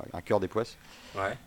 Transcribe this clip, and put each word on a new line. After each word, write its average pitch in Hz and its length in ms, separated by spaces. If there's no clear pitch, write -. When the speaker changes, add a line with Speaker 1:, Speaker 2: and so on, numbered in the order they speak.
Speaker 1:
un 87 80
cœur 107 180
d'époisse. 110 380
Speaker 2:
Ouais. 98 320